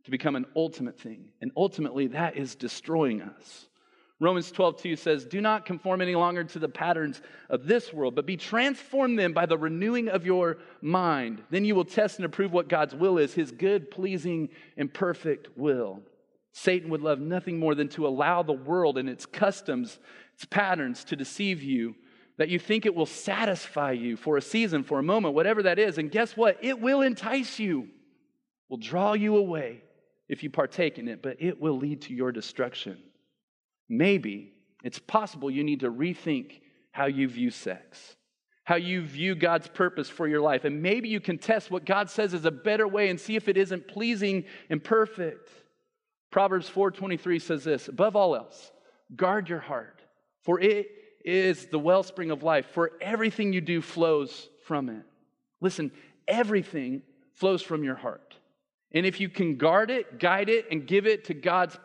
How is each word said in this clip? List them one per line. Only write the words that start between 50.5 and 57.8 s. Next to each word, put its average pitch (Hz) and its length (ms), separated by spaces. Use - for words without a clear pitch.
it 202 300
is 180 440
the 156 100
wellspring 180 520
of 147 120
life, 156 240
for 165 340
everything 214 540
you 175 80
do 165 180
flows 156 720
from 139 240
it." 107 160
Listen, 170 280
everything 185 760
flows 185 300
from 156 200